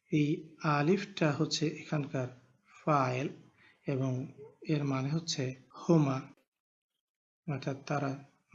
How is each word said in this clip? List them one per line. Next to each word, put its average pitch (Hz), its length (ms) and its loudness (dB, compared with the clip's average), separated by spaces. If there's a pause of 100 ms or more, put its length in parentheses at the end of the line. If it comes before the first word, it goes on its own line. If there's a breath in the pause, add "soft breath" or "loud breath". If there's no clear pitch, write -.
(180)
এই 147 100 4 (480)
আলিফটা 165 520 2 (100)
হচ্ছে 156 260 0 (180)
এখানকার 135 460 -4 (520)
ফাইল 147 460 2 (680 soft breath)
এবং 131 200 0 (600)
এর 147 100 2 (100)
মানে 135 240 0
হচ্ছে 160 260 -4 (380)
হুমা, 147 380 4 (1300)
অর্থাৎ 135 320 -6 (120)
তারা 139 220 -2 (420)